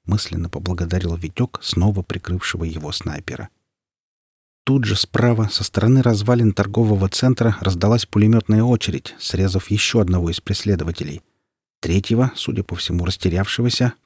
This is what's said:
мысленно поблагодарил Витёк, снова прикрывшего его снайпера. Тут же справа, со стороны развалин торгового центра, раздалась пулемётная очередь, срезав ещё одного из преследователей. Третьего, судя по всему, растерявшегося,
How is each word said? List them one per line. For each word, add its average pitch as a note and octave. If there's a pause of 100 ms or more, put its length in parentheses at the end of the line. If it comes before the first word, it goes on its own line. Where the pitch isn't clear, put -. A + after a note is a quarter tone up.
мысленно F2
поблагодарил F2
Витёк, E2+
снова G2
прикрывшего F2
его D#2
снайпера. - (1120)
Тут C3+
же G#2
справа, A2
со -
стороны B2+
развалин A#2
торгового G2+
центра, A#2+
раздалась G2
пулемётная G#2+
очередь, A2+
срезав F#2
ещё G#2
одного F2
из -
преследователей. E2+ (580)
Третьего, A2+
судя -
по F#2
всему, E2+
растерявшегося, G2 (120)